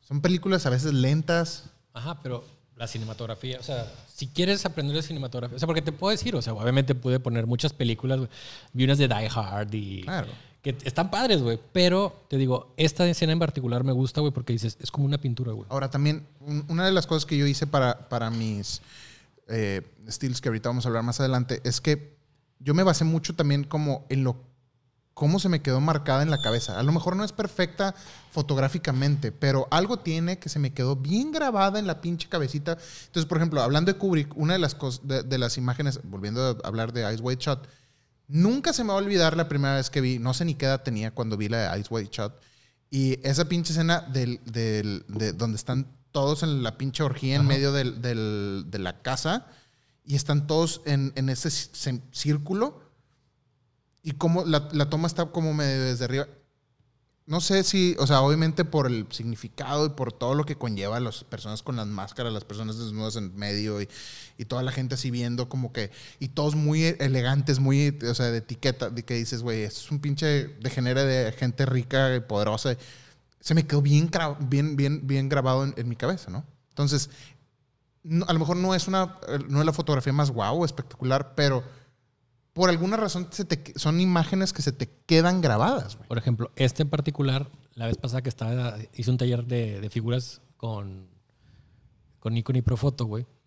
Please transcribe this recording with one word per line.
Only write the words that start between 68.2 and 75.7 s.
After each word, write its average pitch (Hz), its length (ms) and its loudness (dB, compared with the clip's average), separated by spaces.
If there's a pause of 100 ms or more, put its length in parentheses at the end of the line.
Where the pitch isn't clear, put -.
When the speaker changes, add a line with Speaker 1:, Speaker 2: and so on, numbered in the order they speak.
Speaker 1:
de 117 100 0
etiqueta, 123 500 -2
de 117 140 -8
que 123 100 -4
dices, 117 280 -4
"Güey, 117 220 -2
esto 104 160 -8
es - 120 -10
un 147 80 -2
pinche 143 480 0 (120)
degenere 127 460 0
de 127 260 2
gente 127 340 0
rica 127 480 2
y 123 60 0
poderosa". 107 560 0 (640)
Se - 160 0
me 160 100 4
quedó 143 160 2
bien 147 300 4
gra-, 165 240 -2 (140)
bien, 143 260 2
bien, 143 320 0
bien 135 220 0
grabado 131 340 2
en, 139 140 -2